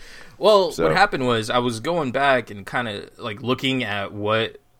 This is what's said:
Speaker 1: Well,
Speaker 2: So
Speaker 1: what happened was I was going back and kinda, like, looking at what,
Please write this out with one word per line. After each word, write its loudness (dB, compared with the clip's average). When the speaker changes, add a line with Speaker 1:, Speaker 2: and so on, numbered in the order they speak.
Speaker 1:
Well, 4
Speaker 2:
So -2
Speaker 1:
what 4
happened 2
was 2
I 2
was 0
going -2
back 2
and -12
kinda, -6
like, -10
looking 0
at -4
what, 0